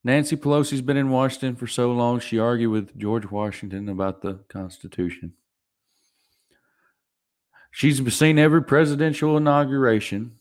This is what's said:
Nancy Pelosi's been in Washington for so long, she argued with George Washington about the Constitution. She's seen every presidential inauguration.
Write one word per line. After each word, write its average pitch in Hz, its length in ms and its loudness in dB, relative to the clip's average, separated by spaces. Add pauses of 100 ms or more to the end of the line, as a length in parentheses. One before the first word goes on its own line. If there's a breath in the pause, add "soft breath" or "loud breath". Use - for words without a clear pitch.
Nancy 147 360 0
Pelosi's 143 440 0
been 135 140 -2
in 139 140 0
Washington 131 480 -2
for 120 100 -10
so 123 240 0
long, 120 300 0
she 113 180 -4
argued 117 320 0
with 107 260 -4
George 104 320 -4
Washington 101 600 -8
about 95 320 -4
the 95 140 -6 (120)
Constitution. 87 880 -10 (2500 soft breath)
She's 131 440 0
seen 156 240 4
every 151 240 6
presidential 151 720 2
inauguration. 131 1040 0